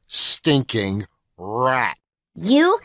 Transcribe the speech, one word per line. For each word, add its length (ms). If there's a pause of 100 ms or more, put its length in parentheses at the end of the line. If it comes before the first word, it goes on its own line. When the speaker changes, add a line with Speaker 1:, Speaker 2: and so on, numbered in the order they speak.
Speaker 1:
stinking 1000 (300)
rat. 640 (360)
Speaker 2:
You 500